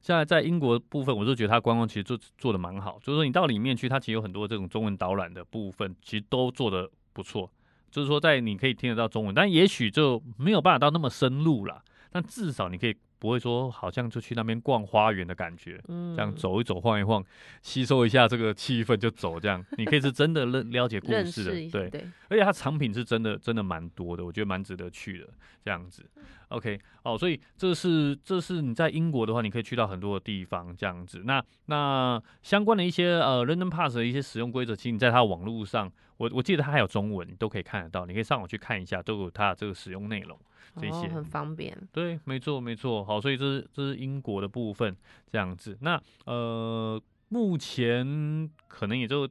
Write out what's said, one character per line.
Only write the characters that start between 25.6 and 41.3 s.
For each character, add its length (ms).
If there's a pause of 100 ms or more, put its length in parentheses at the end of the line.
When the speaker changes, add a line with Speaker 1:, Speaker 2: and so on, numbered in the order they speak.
Speaker 1:
这 60
样 180
子。 160 (460)
OK， 280 (260)
哦， 140
所 120
以 100 (160)
这 180
是， 400 (120)
这 160
是 200
你 140
在 140
英 200
国 160
的 80
话， 80
你 80
可 80
以 60
去 100
到 140
很 100
多 220
的 20
地 220
方 320
这 100
样 200
子。 180
那， 180 (260)
那 540 (200)
相 240
关 120
的 60
一 80
些， 300
呃， 240
London 240
Pass 260
的 100
一 60
些 100
使 180
用 120
规 140
则， 100
其 80
实 80
你 80
在 100
它 140
网 200
络 220
上， 240 (280)
我， 160
我 100
记 140
得 40
它 80
还 100
有 60
中 280
文， 120
你 100
都 120
可 100
以 60
看 180
得 80
到。 160
你 80
可 60
以 40
上 140
网 80
去 120
看 240
一 40
下， 160
都 200
有 100
它 240
这 100
个 80
使 180
用 180
内 100
容。 180 (380)
这 120
些。 200
Speaker 2:
哦， 60
很 100
方 320